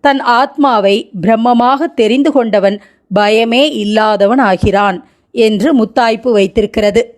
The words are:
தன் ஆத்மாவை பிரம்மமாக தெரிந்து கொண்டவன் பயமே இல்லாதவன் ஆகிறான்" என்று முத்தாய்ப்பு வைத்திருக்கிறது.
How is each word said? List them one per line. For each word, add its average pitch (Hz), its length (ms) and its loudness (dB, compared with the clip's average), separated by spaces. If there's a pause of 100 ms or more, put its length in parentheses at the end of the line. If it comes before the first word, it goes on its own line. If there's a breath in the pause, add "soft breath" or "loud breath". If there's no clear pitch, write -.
தன் 277 200 0
ஆத்மாவை 240 880 0 (100)
பிரம்மமாக 240 720 0
தெரிந்து 254 380 0
கொண்டவன் 208 480 0 (340 soft breath)
பயமே 226 560 0
இல்லாதவன் 214 680 0
ஆகிறான்" 196 720 0 (240 soft breath)
என்று 220 520 0
முத்தாய்ப்பு 233 480 -2
வைத்திருக்கிறது. 208 840 -2